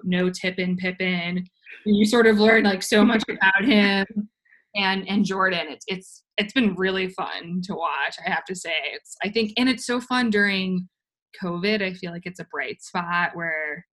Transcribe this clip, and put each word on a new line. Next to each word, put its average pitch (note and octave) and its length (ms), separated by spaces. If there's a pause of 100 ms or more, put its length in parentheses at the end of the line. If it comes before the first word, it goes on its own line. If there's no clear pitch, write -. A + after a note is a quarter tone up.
no F3+ 260
tippin' F#3 460
Pippen. F3+ 720 (380)
And G#3 120
you G#3 100
sort A#3 200
of G#3+ 120
learn, A3 260
like, F#3+ 180
so G#3 220
much G#3+ 240
about G3 360
him G3+ 420 (680)
and, F#3+ 320
and G3+ 180
Jordan. F#3 440
It's, C3+ 180
it's, - 360 (160)
it's G#3 160
been A3 220
really F#3+ 320
fun E3+ 560
to F#3 100
watch, D3+ 420 (100)
I F#3 40
have E3 160
to F#3 80
say. E3 180 (220)
It's, - 280
I F#3 60
think, G#3+ 300
and B3 100
it's B3 160
so B3 160
fun B3 300
during F#3+ 580 (540)
covid. F#3+ 400
I F#3+ 100
feel F3+ 180
like E3+ 140
it's F#3 160
a - 100
bright C3+ 320
spot F3 520
where D#3+ 580